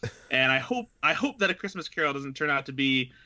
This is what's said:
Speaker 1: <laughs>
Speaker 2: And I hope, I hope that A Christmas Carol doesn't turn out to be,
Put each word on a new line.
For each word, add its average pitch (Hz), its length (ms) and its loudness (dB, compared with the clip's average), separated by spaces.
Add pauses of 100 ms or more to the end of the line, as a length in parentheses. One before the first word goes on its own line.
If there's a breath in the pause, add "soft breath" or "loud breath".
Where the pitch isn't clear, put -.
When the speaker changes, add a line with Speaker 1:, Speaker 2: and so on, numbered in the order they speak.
Speaker 1:
<laughs> - 280 -12
Speaker 2:
And 131 200 4
I 131 80 4
hope, 240 280 -4 (140)
I 151 120 4
hope 247 260 -2
that 196 100 4
A 196 40 -2
Christmas 190 360 -10
Carol 151 240 0
doesn't 139 220 -8
turn 151 140 0
out 135 180 0
to 139 60 -8
be, 131 380 2 (140 soft breath)